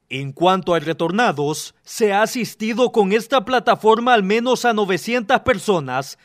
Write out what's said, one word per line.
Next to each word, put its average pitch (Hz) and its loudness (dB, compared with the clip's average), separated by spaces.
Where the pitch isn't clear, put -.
En 135 -8
cuanto 180 2
a 165 2
retornados, 160 -2
se 208 0
ha 202 2
asistido 220 -2
con 202 2
esta 233 0
plataforma 233 2
al 214 4
menos 233 0
a 233 2
novecientas 214 0
personas, 151 -2